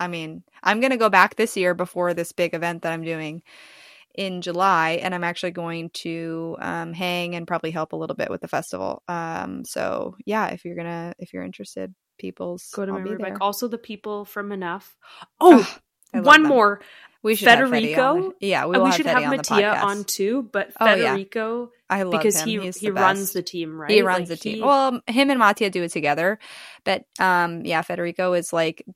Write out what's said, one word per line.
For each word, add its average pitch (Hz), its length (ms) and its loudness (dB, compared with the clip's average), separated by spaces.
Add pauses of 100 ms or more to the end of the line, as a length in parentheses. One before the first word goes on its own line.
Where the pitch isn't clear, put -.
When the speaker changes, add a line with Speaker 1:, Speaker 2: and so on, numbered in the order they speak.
Speaker 1:
I 175 80 -4
mean, 165 340 -10 (220)
I'm 208 160 2
gonna 262 160 0
go 226 140 4
back 190 260 6
this 226 200 0
year 180 180 2
before 175 400 -2
this 170 180 -6
big 175 220 -2
event 170 280 -6
that 165 100 -2
I'm 165 120 -8
doing 160 380 -8 (720)
in 185 280 -6
July, 170 600 2
and 180 120 -2
I'm 175 100 -4
actually 175 280 -4
going 165 380 -8
to, 165 680 -8
um, 165 320 -6
hang 175 420 -4
and 170 120 -8
probably 165 240 -4
help 160 220 -6
a 160 40 -6
little 160 200 -6
bit - 140 -4
with - 100 -6
the - 80 -12
festival. - 600 -6
Um, 165 560 -8
so - 520 -6 (100)
yeah, 208 220 -2
if - 160 -10
you're 175 120 -12
gonna, 170 420 -8
if - 140 -16
you're 185 120 -10
interested, 190 500 -12 (240)
peoples, 185 560 -10
Speaker 2:
Go 202 120 -6
to 196 60 -6
Speaker 1:
I'll 190 60 -6
Speaker 2:
my 185 60 -8
Speaker 1:
be 196 60 -6
Speaker 2:
road 214 100 -8
bike. 196 140 -6
Speaker 1:
there. 202 80 -8
Speaker 2:
Also, 202 260 -2
the 233 100 -8
people 208 460 -10
from 202 280 -8
Enough. 185 420 -8 (460)
Oh, 320 200 12
Speaker 1:
Ugh, - 200 -4 (340)
I - 40 -2
love 214 80 0
Speaker 2:
one 302 160 12
Speaker 1:
them. 302 80 4
Speaker 2:
more. 208 300 6 (440)
Speaker 1:
We 220 120 2
should 202 120 0
have 240 120 10
Fetty - 40 4
on 262 60 2
Speaker 2:
Federico. 269 720 2
Speaker 1:
the, 196 60 -4
yeah, 175 200 2
we 170 80 0
Speaker 2:
Uh, - 40 4
Speaker 1:
will - 60 6
Speaker 2:
we 190 60 6
Speaker 1:
have 185 60 4
Speaker 2:
should 311 100 2
Speaker 1:
Fetty - 60 2
Speaker 2:
have 254 120 4
Speaker 1:
on - 60 0
the 269 60 0
Speaker 2:
Mattia - 180 -4
Speaker 1:
podcast. 202 300 2
Speaker 2:
on 202 200 -2
too, 220 380 -2 (100)
but 196 280 -4
Speaker 1:
Oh, 226 60 4
yeah. 190 260 2
Speaker 2:
Federico, 226 580 -6 (180)
Speaker 1:
I 196 140 -2
love 185 100 -4
Speaker 2:
because 208 300 2
Speaker 1:
him. 160 60 -4
Speaker 2:
he, 180 100 -4
Speaker 1:
He's 185 200 -8
Speaker 2:
he 214 80 -8
Speaker 1:
the 202 80 -2
Speaker 2:
runs 190 260 2
Speaker 1:
best. 190 140 -6
Speaker 2:
the 180 80 -4
team, 160 380 -10
right? 147 100 -4
Speaker 1:
He 214 120 6
runs 180 260 0
Speaker 2:
Like, 170 120 -6
Speaker 1:
the - 20 -20
team. 214 140 -6
Speaker 2:
he 220 40 -8
Speaker 1:
Well, 269 280 4
um, 247 180 -4
him 269 240 2
and 269 80 0
Mattia 208 320 4
do 180 140 -2
it 170 80 -6
together, 160 480 0 (440)
but, 190 200 -2 (160)
um, 175 440 2
yeah, 165 180 0
Federico 175 500 -2
is, 175 200 -2
like, 165 300 -2 (140)